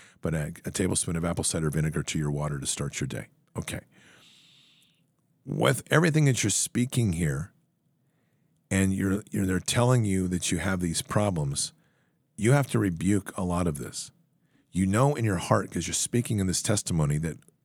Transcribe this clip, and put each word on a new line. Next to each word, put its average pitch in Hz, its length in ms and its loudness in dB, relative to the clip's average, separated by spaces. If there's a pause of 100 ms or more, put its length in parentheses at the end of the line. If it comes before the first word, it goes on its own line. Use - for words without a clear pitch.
(200)
but 80 140 -2
a, 78 180 -4 (120)
a 90 60 -8
tablespoon 90 460 0
of 82 80 -2
apple 85 180 0
cider 80 260 0
vinegar 76 360 0
to - 120 -6
your 76 140 0
water 73 300 -4
to 71 60 -8
start - 340 -6
your 65 80 -4
day. 64 180 -8 (320)
Okay. - 220 -8 (1600)
With 135 460 2
everything 151 360 4
that 123 180 2
you're 104 60 2
speaking 117 640 0
here, 78 360 -2 (1200)
and 95 240 2
you're, 98 380 0
you're, 101 140 0
they're 92 120 2
telling 120 460 2
you 95 240 2
that 90 240 -2
you 87 60 0
have 92 200 -2
these 87 240 -2
problems, 85 720 0 (640)
you 110 160 4
have 139 160 4
to 120 100 0
rebuke 95 580 0
a 98 60 -4
lot 90 240 0
of 76 120 -2
this. - 340 -12 (600)
You 95 140 2
know 131 300 4
in 113 80 -2
your 98 140 2
heart, 98 340 2
'cause 85 160 -4
you're 82 60 -6
speaking - 440 0
in 98 80 2
this 87 160 0
testimony, 78 560 0
that 80 200 -4 (260)